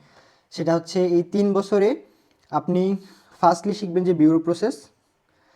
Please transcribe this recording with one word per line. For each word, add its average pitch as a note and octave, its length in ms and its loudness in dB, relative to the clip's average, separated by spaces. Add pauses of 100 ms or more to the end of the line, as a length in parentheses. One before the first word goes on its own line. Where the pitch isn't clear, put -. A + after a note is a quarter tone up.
(520)
সেটা E3 240 -2
হচ্ছে E3+ 300 -4
এই F3 180 2
তিন G3+ 300 0
বছরে G3 420 2 (560)
আপনি F3+ 440 0 (460)
ফার্স্টলি F3 320 2
শিখবেন F3+ 300 -4
যে F3+ 100 2
ব্যুরো D#3+ 260 4
প্রসেস F3 360 -4 (800)